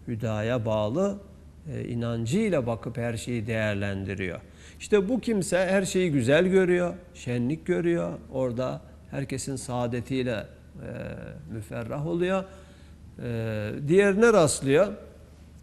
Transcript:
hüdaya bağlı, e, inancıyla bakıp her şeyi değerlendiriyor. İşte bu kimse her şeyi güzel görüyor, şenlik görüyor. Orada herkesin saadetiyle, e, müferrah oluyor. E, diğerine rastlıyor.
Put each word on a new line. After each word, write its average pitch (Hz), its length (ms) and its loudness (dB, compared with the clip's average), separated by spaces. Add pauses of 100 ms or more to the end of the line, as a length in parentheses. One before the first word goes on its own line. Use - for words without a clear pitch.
hüdaya 110 580 -2
bağlı, 120 520 0 (540)
e, 117 120 -6
inancıyla 120 800 0
bakıp 117 300 -4
her 117 200 -2
şeyi 117 300 -4
değerlendiriyor. 98 920 -2 (400)
İşte 202 280 2
bu 247 120 0
kimse 190 380 0
her 190 260 2
şeyi 185 280 0
güzel 143 340 4
görüyor, 180 480 4 (200)
şenlik 123 520 -4
görüyor. 170 520 0 (140)
Orada 131 500 -2 (280)
herkesin 139 460 -6
saadetiyle, 123 760 -2
e, 104 140 -6 (1040)
müferrah 120 540 -8
oluyor. 180 380 0 (800)
E, 113 480 -4 (180)
diğerine 202 440 6
rastlıyor. 165 600 6 (720)